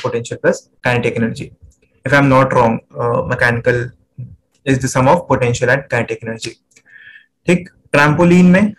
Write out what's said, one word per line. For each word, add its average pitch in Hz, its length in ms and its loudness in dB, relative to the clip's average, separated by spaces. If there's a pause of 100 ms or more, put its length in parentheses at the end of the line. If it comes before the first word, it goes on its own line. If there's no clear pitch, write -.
पोटेंशियल 120 380 -8
प्लस - 280 -2 (140)
काइनेटिक 120 320 -2
एनर्जी। - 360 -6 (560)
If 127 60 -2
I 143 60 4
am 139 100 2
not 131 160 4
wrong, 117 320 0 (240)
uh, 120 300 -4
mechanical 120 540 -2 (840)
is 135 80 2
the 127 180 -4
sum 131 120 2
of 170 140 2 (100)
potential 123 360 -2
and 127 120 2 (140)
kinetic 113 300 -4
energy। 113 260 -10 (1000)
ठीक, 175 220 0 (220)
ट्रैम्पोलिन 175 540 4
में 196 340 4